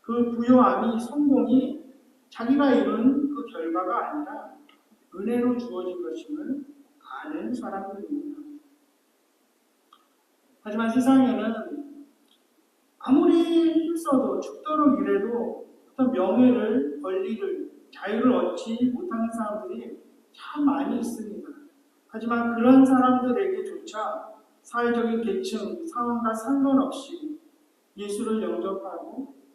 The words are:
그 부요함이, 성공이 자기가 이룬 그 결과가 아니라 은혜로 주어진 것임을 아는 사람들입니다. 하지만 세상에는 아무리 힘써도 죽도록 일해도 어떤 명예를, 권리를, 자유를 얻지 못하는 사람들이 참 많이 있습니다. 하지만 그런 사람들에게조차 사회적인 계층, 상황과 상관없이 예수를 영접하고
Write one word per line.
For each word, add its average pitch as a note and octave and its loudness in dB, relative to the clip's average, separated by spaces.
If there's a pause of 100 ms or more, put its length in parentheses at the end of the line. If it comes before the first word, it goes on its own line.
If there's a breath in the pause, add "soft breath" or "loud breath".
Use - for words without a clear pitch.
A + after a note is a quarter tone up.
그 A#3 -2
부요함이, A#3 4
성공이 C4 2 (460)
자기가 C4 2
이룬 C#4 2
그 A#4 -8
결과가 F3+ -4
아니라 - -10 (600)
은혜로 A#3+ 0
주어진 - -8
것임을 D4+ -10 (360)
아는 D#3 -10
사람들입니다. G3+ -10 (2250)
하지만 A3+ -4
세상에는 B3 2 (1200)
아무리 E4 6
힘써도 D#4+ 0
죽도록 - 2
일해도 G3+ -2 (260)
어떤 C4 2
명예를, A3+ 2
권리를, G3+ -6 (200)
자유를 A#3 0
얻지 A#3+ -2
못하는 A3+ -4
사람들이 G#3+ -8 (340)
참 - -4
많이 C#4 0
있습니다. - -8 (580)
하지만 A#3 -2
그런 C4 8
사람들에게조차 B3 0 (300)
사회적인 A#3 0
계층, - -6
상황과 A#3 -2
상관없이 - -2 (560)
예수를 G#3 -4
영접하고 F#3 -8 (200)